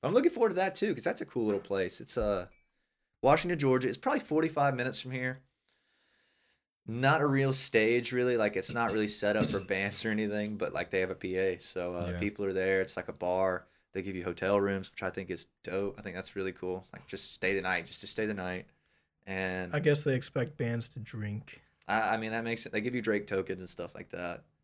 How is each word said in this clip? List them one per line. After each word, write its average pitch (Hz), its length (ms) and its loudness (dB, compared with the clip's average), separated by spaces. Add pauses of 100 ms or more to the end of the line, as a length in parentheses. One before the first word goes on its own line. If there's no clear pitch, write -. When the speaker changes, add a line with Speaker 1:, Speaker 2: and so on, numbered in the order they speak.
Speaker 1:
I'm 156 100 2
looking 277 180 6
forward 226 180 4
to 175 60 -2
that 190 200 0
too, 208 180 0
'cause - 100 -6
that's 160 180 -2
a 160 40 -6
cool 120 200 -2
little 104 140 2
place. 95 420 -2
It's, - 160 -6
uh, 101 300 0 (760)
Washington, 160 380 4
Georgia. 131 280 4
It's - 100 -2
probably 285 240 0
forty-five 151 540 2
minutes 123 240 -2
from 127 120 -8
here. 127 300 -4 (1500)
Not 135 340 4
a 147 60 4
real 135 260 4
stage, 120 580 4
really. 123 260 4
Like, 104 180 4
it's - 180 -2
not 117 180 2
really 107 160 2
set 104 300 2
up 107 120 4
for 104 100 0
<clears throat> - 0 -
bands 98 440 -2
or 113 60 0
anything, 107 480 -2
but, - 160 -2
like, 87 160 -2
they 95 120 0
have 92 100 0
a 90 40 -6
P 92 220 -4
A, 92 220 2
so, 87 360 -6
uh, 87 180 -4
Speaker 2:
Yeah. 87 60 -6
Speaker 1:
people 101 260 -4
are 95 80 0
there. 95 280 2
It's 92 160 -4
like 90 100 -8
a 98 60 -10
bar. 92 540 0 (260)
They 95 80 -4
give 92 140 -6
you 87 80 -6
hotel 92 360 2
rooms, 98 300 0
which - 140 -10
I 92 80 -2
think 92 180 -8
is 85 160 -6 (180)
dope. 95 360 -4
I - 20 -16
think 95 140 -10
that's - 200 -10
really 95 180 -4
cool. 92 380 -6
Like, - 160 -18
just - 260 -10
stay 95 200 0
the 98 80 0
night, 90 240 0
just - 160 -12
to 101 60 -8
stay - 180 -2
the 107 80 -2
night. 92 320 -4 (640)
And 92 480 -4
Speaker 3:
I 147 40 2
guess 147 220 2
they 135 140 0
expect 131 420 -6
bands 117 320 -4
to - 100 -14
drink. 104 640 -8 (260)
Speaker 1:
I, 107 280 2
I - 20 0
mean, 110 140 -4
that 113 120 -2
makes 117 220 -4
it. - 60 -12
They 110 100 0
give 123 140 -2
you 123 60 -2
Drake 104 260 2
tokens 95 340 -2
and 90 80 -12
stuff 87 240 -10
like 87 160 -14
that. 87 340 -8 (200)